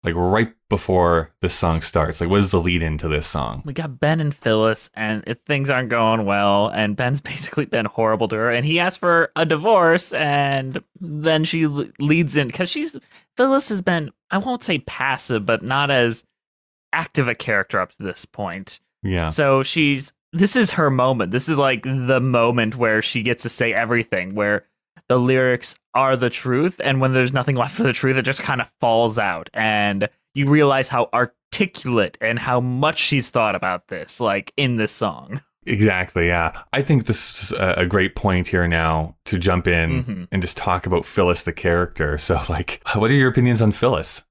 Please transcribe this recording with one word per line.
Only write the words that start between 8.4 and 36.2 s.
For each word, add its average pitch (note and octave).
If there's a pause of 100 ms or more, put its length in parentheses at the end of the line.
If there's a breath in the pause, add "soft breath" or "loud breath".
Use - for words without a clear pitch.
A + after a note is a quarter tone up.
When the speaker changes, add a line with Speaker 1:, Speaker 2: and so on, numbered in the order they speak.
Speaker 2:
and A#2+
he D#3+
asks F3
for E3+
a E3
divorce, E3+
and C#3 (200)
then D#3
she D#3+
l-, C#3+ (140)
leads D3
in, C3+
'cause F3+
she's, D4+ (380 soft breath)
Phyllis C4+
has G3+
been, E3+ (200)
I F#3
won't A#3+
say E3+
passive, B2+
but A2+
not C#3
as A#2+ (680)
active D3+
a A#2+
character G2+
up F#2
to -
this F#2
point. F#2+ (240)
Speaker 1:
Yeah. F2+
Speaker 2:
So C3+
she's, C#3+ (200)
this G3
is A#3
her D#3
moment. B2+
This B2+
is, D#3
like, C3+
the C3
moment A#2+
where A2
she -
gets A#2+
to A#2
say A#2
everything, G#2+
where G#2 (420)
the B2+
lyrics B2+ (200)
are C3
the A#2+
truth, C3+
and C3+
when C3
there's B2+
nothing C3+
left B2
for A3
the C3
truth, C3
it C3
just C3+
kinda B2 (100)
falls A2+
out, F2+
and G#2 (280)
you C#3
realize C#3
how A#2+
articulate A#2+
and A2+
how B2+
much B2+
she's C3+
thought G#2+
about F2+
this, E2
like, G2+
in B2+
this A2
song. F2+ (240)
Speaker 1:
Exactly, F#2